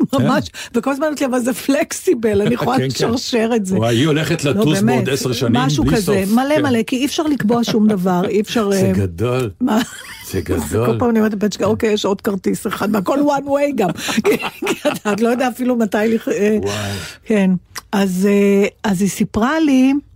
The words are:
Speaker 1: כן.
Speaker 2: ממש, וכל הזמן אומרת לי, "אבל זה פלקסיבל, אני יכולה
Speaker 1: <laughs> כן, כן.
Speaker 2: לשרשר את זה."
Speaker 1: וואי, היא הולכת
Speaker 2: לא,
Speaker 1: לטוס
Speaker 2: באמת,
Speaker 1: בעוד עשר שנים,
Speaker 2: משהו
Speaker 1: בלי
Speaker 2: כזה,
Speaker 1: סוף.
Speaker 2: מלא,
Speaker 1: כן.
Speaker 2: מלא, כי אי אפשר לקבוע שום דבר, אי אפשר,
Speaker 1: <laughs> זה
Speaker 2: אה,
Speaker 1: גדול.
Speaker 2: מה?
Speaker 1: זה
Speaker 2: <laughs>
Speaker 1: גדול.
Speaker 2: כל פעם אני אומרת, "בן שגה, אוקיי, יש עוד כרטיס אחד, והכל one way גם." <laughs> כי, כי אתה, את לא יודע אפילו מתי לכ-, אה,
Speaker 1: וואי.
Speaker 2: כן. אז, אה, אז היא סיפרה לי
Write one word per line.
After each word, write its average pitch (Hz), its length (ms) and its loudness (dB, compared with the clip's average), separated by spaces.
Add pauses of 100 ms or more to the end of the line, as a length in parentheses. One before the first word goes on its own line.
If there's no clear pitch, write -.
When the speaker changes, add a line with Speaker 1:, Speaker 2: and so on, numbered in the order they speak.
(100)
Speaker 1:
כן. 269 120 0
Speaker 2:
ממש, - 280 0 (240)
וכל 240 160 -2
הזמן 277 160 -2
אומרת 294 140 -2
לי, 285 60 0
"אבל 254 140 0
זה 247 120 0
פלקסיבל, 240 880 0
אני 233 120 0
יכולה - 220 -2
Speaker 1:
<laughs> - 20 0
כן, 127 40 0
כן. 135 40 -2
Speaker 2:
לשרשר 226 680 -2
את 202 100 -2
זה." 190 100 -2
Speaker 1:
וואי, 117 200 2
היא 135 100 4
הולכת 156 380 0
Speaker 2:
לא, 143 60 0
Speaker 1:
לטוס - 280 2
Speaker 2:
באמת, - 160 2
Speaker 1:
בעוד 123 140 0
עשר 131 240 -2
שנים, 120 280 0
Speaker 2:
משהו 262 240 0
Speaker 1:
בלי 262 120 2
Speaker 2:
כזה, 214 60 0 (240)
Speaker 1:
סוף. 202 100 -2
Speaker 2:
מלא, 269 200 2
Speaker 1:
כן. 302 60 2
Speaker 2:
מלא, 240 200 2
כי 254 140 -4
אי 254 100 0
אפשר 330 160 -2
לקבוע 240 420 0
שום 214 240 2
דבר, 185 400 2
אי 196 120 0
אפשר, 214 300 0
Speaker 1:
<laughs> 196 100 2
זה 190 60 2
Speaker 2:
אה, 190 60 2
Speaker 1:
גדול. 110 580 -2 (100)
Speaker 2:
מה? 214 180 2 (520)
Speaker 1:
זה - 140 -4
Speaker 2:
<laughs> - 60 -4
Speaker 1:
גדול. - 360 -2
Speaker 2:
כל 117 120 0
פעם 240 120 2
אני 226 80 2
אומרת, 220 160 2
"בן 202 160 -2
שגה, 202 160 -2
אוקיי, 214 260 0
יש 208 120 0
עוד 196 160 -2
כרטיס 196 460 -4
אחד, 196 260 -4
והכל 220 280 0
one 285 260 0
way 285 300 0
גם." 185 140 0 (180)
<laughs> - 160 0
כי, 415 120 4 (300)
כי - 220 -2
אתה, 208 240 -2
את 202 80 -2
לא 233 80 2
יודע 254 200 0
אפילו 247 280 -2
מתי 226 200 0 (180)
לכ-, 226 140 -2
אה, 214 340 0
Speaker 1:
וואי. 202 120 -4 (500)
Speaker 2:
כן. 196 260 2 (420)
אז, 196 380 0
אה, 202 360 4 (240)
אז 185 120 0
היא 202 80 2
סיפרה 247 500 0
לי 269 320 4 (240)